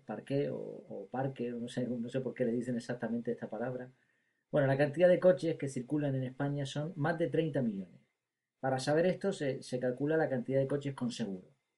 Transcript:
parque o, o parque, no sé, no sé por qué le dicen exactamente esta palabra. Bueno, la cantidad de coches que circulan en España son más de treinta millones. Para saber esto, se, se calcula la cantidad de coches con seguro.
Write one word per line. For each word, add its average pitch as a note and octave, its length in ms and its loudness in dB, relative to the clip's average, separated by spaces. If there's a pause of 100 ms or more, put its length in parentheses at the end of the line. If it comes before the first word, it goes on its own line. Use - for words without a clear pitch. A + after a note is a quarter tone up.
parque C#3 440 -2
o, A2+ 80 -6
o G#2 540 -12
parque, B2+ 400 -4
no A#2 160 -6
sé, B2 200 -4
no A#2+ 220 -4
sé C3+ 100 -2
por B2 140 -4
qué B2+ 120 0
le A#2 60 2
dicen B2 240 -2
exactamente A#2 560 -4
esta D#3 160 -6
palabra. B2+ 440 -6 (600)
Bueno, C#3+ 140 4
la C3+ 120 4
cantidad D3 300 6
de F3+ 120 8
coches F3 360 4
que C#3+ 140 -4
circulan C#3+ 460 -2
en C3 80 -2
España C#3+ 420 -2
son D3+ 300 -4
más D#3+ 240 0
de E3+ 80 2
treinta D#3 340 2
millones. G2 400 -4 (580)
Para C3 200 0
saber D3+ 260 4
esto, F#3 280 0
se, - 280 -2
se - 180 -6
calcula C#3 380 0
la D#3 120 2
cantidad C3 300 0
de C3+ 80 2
coches C#3 280 -2
con A#2+ 160 -2
seguro. G2 360 -6 (300)